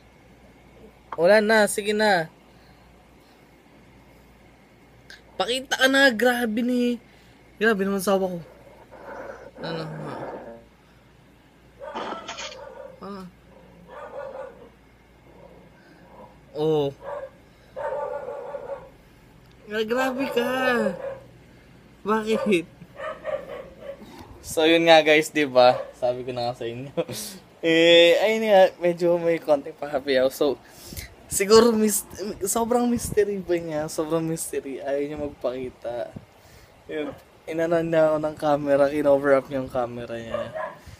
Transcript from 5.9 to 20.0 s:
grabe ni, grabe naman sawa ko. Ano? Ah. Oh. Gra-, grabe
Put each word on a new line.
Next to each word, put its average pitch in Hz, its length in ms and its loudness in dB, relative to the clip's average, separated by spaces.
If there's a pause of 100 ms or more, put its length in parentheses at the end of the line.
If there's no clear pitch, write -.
grabe 240 560 0
ni, 247 320 0 (640)
grabe 202 240 2
naman 196 160 -2
sawa 190 340 0
ko. 170 40 -10 (1200)
Ano? 165 220 -8 (3250)
Ah. 190 200 -14 (3250)
Oh. 151 320 0 (2750)
Gra-, 214 160 -4
grabe 262 480 -2